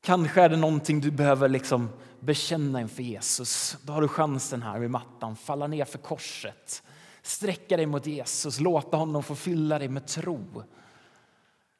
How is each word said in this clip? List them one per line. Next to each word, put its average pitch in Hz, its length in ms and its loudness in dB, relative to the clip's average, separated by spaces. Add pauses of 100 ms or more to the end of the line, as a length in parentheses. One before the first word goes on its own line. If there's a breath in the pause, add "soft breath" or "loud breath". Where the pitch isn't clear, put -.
Kanske 180 400 4
är 170 80 10
det 160 80 4
någonting 151 440 2
du 147 100 0
behöver 139 380 4
liksom 127 400 2 (300 loud breath)
bekänna 143 640 0
inför 117 220 -8
Jesus. 120 800 -4
Då 147 120 -10
har 151 80 2
du 151 60 4
chansen 135 540 0
här 110 180 -6
vid 120 100 -2
mattan. 120 460 -6
Falla 143 320 -6
ner 147 180 -2
för - 120 -14
korset. - 880 -10 (380 loud breath)
Sträcka - 560 -2
dig 160 80 2
mot 147 200 -2
Jesus. 143 540 -4
Låta 160 380 2
honom 151 260 -2
få 147 120 -8
fylla 156 440 0
dig 139 80 -4
med 135 200 -6
tro. 127 560 -8 (1160 soft breath)